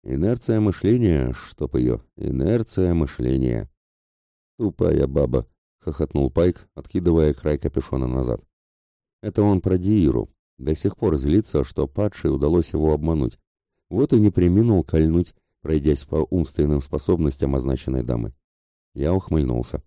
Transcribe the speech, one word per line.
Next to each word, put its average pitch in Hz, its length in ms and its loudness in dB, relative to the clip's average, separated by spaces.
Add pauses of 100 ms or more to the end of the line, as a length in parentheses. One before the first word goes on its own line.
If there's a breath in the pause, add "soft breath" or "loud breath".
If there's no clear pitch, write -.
Инерция 107 540 -2
мышления, 92 720 2
чтоб - 440 -10
её, 62 260 0 (140)
инерция 87 760 -2
мышления. 64 800 -2 (880)
«Тупая 80 480 0
баба», 65 400 0 (320)
хохотнул 73 520 -2
Пайк, 87 440 0
откидывая 82 580 2
край 76 240 -2
капюшона 65 500 -4
назад. 62 360 -4 (800)
Это 104 200 -2
он 101 200 4
про 92 160 2
Дииру. 87 500 2 (300)
До 67 160 -4
сих - 240 -4
пор 87 180 0
злится, 71 480 0
что 69 240 -4
падшей 101 460 -2
удалось 78 400 0
его 78 180 2
обмануть. 76 460 -2 (500)
Вот 131 240 0
и 117 80 6
не 104 100 6
преминул 92 540 2
кольнуть, 82 500 0 (280)
пройдясь 73 420 0
по - 120 -6
умственным 76 680 0
способностям 73 720 -2
означенной 65 460 -2
дамы. 58 320 -4 (580)
Я 78 220 -2
ухмыльнулся. 62 720 -2